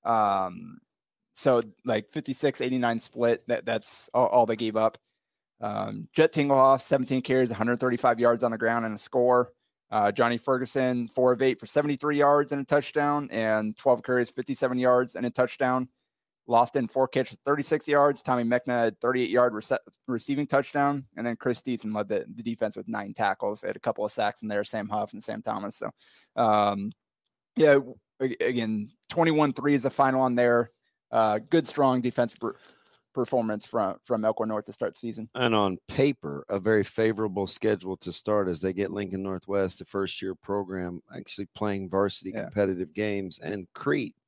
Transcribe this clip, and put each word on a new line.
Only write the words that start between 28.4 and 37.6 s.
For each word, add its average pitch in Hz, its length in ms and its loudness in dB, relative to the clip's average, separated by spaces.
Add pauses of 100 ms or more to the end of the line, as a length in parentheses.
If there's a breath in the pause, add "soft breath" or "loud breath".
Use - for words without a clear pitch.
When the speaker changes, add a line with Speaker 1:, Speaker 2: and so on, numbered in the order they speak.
Speaker 1:
again, 113 460 -2 (200)
twenty-one 151 440 2
three 143 220 2
is 123 80 0
the 135 80 0
final 131 300 4
on 127 120 2
there. 120 380 4 (400)
Uh, 107 260 2
good, 151 300 2
strong 131 340 2
defensive 120 380 -2
per-, - 160 -6 (580 soft breath)
performance 113 540 -2
from, 104 360 -2
from 110 220 -2
Elkhorn 110 240 0
North 107 160 -4
to 101 80 -16
start - 220 -6
the - 40 -16
season. 110 360 -10
Speaker 2:
And 120 180 2
on 101 240 2 (100)
paper, 82 640 -2
a 98 100 0
very 104 240 2
favorable 104 640 -2
schedule 95 520 -2